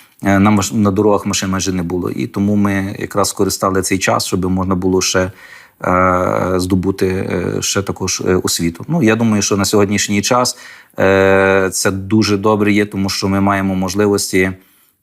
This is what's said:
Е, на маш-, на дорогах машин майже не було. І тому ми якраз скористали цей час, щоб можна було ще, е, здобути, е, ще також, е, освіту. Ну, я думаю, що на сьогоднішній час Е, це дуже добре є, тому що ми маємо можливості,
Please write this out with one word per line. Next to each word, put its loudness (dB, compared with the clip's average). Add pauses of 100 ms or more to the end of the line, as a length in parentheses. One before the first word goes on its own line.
(240)
Е, 2
на 4
маш-, 0
на 2
дорогах 2
машин -4
майже -4
не -4
було. -4
І -6
тому 0
ми 0
якраз -2
скористали -2
цей -2
час, -2
щоб -2
можна 0
було 2
ще, 0 (540)
е, 2
здобути, 0
е, -2
ще -2
також, -6
е, 2
освіту. -2
Ну, 0
я 4
думаю, 2
що 0
на 0
сьогоднішній 0
час 0 (420)
Е, 4
це -2
дуже 0
добре 2
є, 2
тому -4
що -4
ми 0
маємо 0
можливості, 0 (520)